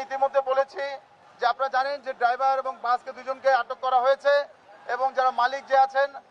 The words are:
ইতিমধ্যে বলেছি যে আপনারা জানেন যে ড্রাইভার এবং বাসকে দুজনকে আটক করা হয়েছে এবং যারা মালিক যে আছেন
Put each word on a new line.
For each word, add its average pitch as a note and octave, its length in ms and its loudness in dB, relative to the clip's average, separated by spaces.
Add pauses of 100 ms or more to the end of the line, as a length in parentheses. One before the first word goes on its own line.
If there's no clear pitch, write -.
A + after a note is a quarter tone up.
ইতিমধ্যে C4+ 340 0 (100)
বলেছি C#4 340 -2 (560)
যে C4 60 -2
আপনারা B3+ 300 0
জানেন C#4 200 -2 (100)
যে C4 140 -6
ড্রাইভার C4 420 0
এবং B3+ 200 -8
বাসকে B3 300 -2
দুজনকে C4 380 -4 (100)
আটক B3 240 -8
করা C4 200 2
হয়েছে C#4 300 2 (520)
এবং B3 280 -2
যারা B3+ 160 2
মালিক B3+ 400 -2
যে C4+ 60 4 (100)
আছেন C4+ 220 0 (220)